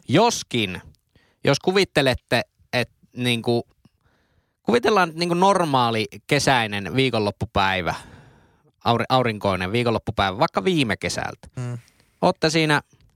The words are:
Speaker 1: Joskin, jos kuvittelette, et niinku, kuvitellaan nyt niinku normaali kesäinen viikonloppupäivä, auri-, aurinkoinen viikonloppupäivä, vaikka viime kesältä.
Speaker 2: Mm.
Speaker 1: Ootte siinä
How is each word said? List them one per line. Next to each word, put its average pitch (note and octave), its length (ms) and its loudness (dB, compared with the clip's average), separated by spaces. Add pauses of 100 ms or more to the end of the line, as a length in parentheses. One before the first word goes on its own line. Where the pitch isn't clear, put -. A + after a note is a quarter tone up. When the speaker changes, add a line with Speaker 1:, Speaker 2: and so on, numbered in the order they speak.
Speaker 1:
Joskin, B2 720 0 (640)
jos C3+ 160 2
kuvittelette, D3 840 0 (320)
et B2 160 -4 (280)
niinku, A#2+ 500 -2 (960)
kuvitellaan G#3+ 460 2
nyt D#3+ 80 -14
niinku F3 180 -2
normaali C#3+ 720 2 (220)
kesäinen A2 680 0
viikonloppupäivä, G2+ 1000 0 (920)
auri-, A2+ 240 0
aurinkoinen G2+ 640 -2
viikonloppupäivä, G#2+ 680 -2
vaikka - 240 -2
viime D3 340 0
kesältä. - 580 -8
Speaker 2:
Mm. B2 220 -8 (440)
Speaker 1:
Ootte F3 280 2
siinä D3+ 320 2 (340)